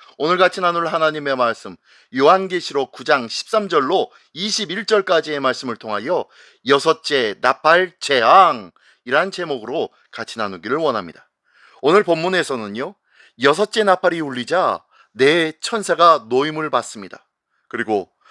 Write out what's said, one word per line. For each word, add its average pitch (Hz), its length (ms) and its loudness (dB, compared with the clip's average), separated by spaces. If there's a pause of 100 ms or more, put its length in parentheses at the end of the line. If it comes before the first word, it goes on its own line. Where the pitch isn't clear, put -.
(180)
오늘 165 220 0
같이 185 220 2
나눌 170 260 -2
하나님의 156 480 -2
말씀, 113 400 -4 (420)
요한계시록 165 760 2
구 - 120 -16
장 131 240 0
십삼 208 420 -4
절로 151 420 0 (220)
이십일 196 540 -6
절까지의 165 540 0
말씀을 127 340 -4
통하여 113 500 -6 (400)
여섯째 139 760 0
나팔 165 600 2
재앙이란 139 1300 2
제목으로 139 600 -6 (180)
같이 - 300 -14
나누기를 104 380 -6
원합니다. 113 520 -6 (540)
오늘 180 180 6
본문에서는요, 160 920 -2 (480)
여섯째 196 400 2
나팔이 180 380 2
울리자 135 640 -2 (280)
네 156 500 2
천사가 170 680 2
노임을 151 420 -2
받습니다. 110 580 -8 (400)
그리고 107 420 -4 (200)